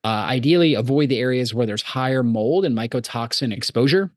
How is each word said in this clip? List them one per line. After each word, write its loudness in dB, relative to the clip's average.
uh, -2
ideally 4
avoid 2
the 0
areas 0
where 0
there's -4
higher -2
mold 2
and 0
mycotoxin -4
exposure 0